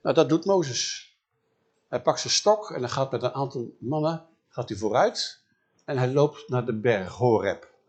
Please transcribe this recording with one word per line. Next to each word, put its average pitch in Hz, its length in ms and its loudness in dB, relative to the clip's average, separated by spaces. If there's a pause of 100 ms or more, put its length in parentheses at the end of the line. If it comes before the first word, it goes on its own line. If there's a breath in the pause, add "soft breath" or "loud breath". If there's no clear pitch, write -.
Nou, 139 140 0
dat 151 140 6
doet 160 160 0
Mozes. 170 680 -2 (720)
Hij 120 140 -6
pakt - 180 0
zijn - 140 -4
stok 214 380 2
en - 80 -8
hij 123 100 -4
gaat 135 220 -2
met 120 120 -4
een 123 100 -2
aantal 135 460 -6
mannen, 156 460 -2 (240)
gaat - 200 -8
hij 107 80 -6
vooruit 113 640 0 (440)
en 139 120 -4
hij 127 140 0
loopt 147 380 0
naar 123 160 -2
de 113 140 -4
berg 104 340 0
Horeb. 101 560 0 (200)